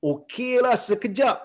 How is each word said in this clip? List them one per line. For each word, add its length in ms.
Okeylah 640
sekejap. 560